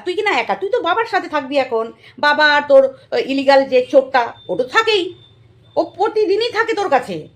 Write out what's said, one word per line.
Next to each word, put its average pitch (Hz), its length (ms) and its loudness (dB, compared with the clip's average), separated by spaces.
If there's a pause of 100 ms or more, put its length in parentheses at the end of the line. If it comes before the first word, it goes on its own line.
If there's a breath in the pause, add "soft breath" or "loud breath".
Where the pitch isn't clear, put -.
তুই 359 100 -4
কি 415 80 -4
না 427 80 0
একা, 226 240 -2
তুই 381 160 -6
তো 466 120 0
বাবার 359 220 0
সাথে 370 240 -4
থাকবি 285 300 -4
এখন। 233 340 -2 (260 loud breath)
বাবা 294 260 2 (100)
আর 285 140 2
তোর, 269 260 4
আহ, - 240 -6
ইলিগাল 269 460 2
যে 254 220 0
চোরটা, 262 460 2 (160)
ও 175 80 -6
তো 254 80 -4
থাকেই, 415 500 -2 (640)
ও 339 80 0
প্রতিদিনই 427 680 -2
থাকে 440 220 -2
তোর 403 140 -2
কাছে। 180 480 -2